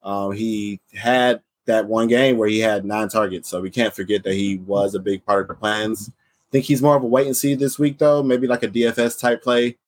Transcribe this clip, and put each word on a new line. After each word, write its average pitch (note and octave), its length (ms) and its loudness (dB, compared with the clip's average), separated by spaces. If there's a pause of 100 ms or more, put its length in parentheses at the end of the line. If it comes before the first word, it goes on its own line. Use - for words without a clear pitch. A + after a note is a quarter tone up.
Um, G2 300 -4
he G#2 480 -6 (120)
had B2 460 0 (260)
that A2 220 2
one A2+ 220 0
game B2 280 4
where G#2+ 120 2
he A2 100 2
had G#2+ 240 0
nine G#2 240 -4
targets, F#2+ 400 -2
so F#2 140 -6
we F#2+ 80 -6
can't A2 240 0
forget G2 320 -2
that F#2+ 80 -2
he G2 240 -2
was G2 380 -2
a G2 40 -2
big G2 260 -4
part G2 180 2
of F#2 40 -8
the F#2+ 60 -10
plans. G#2+ 560 -4
I - 420 -20
think C3+ 140 2
he's C#3 160 2
more C#3+ 160 6
of C3 60 0
a B2 40 -2
wait C3 200 2
and C3 100 -2
see C#3+ 180 0
this C3+ 240 -4
week, D3 200 0
though, D3 220 4
maybe B2+ 260 0
like A#2+ 160 0
a A2+ 40 -2
D A2+ 180 0
F A#2 140 0
S A#2 160 0
type A#2+ 260 0
play A#2+ 360 0 (100)